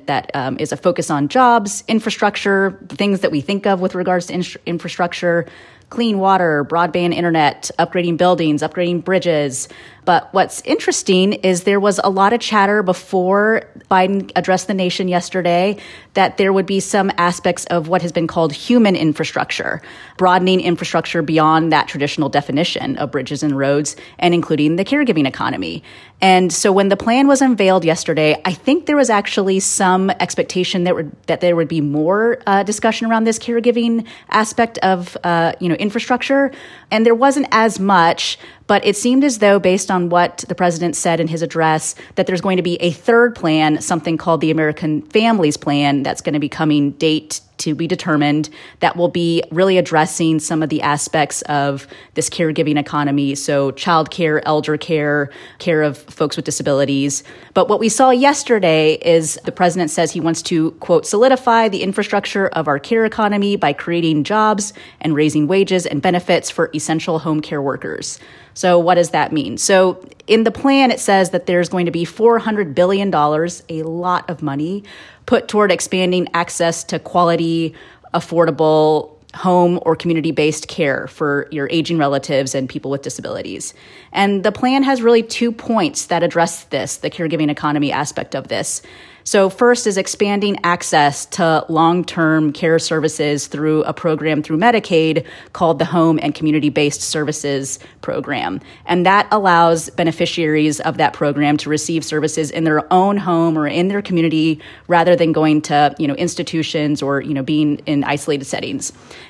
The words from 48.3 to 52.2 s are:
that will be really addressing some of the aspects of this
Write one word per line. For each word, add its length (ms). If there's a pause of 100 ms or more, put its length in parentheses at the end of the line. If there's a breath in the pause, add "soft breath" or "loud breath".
that 180
will 120
be 420
really 260
addressing 640
some 240
of 80
the 100
aspects 640
of 440 (280 loud breath)
this 160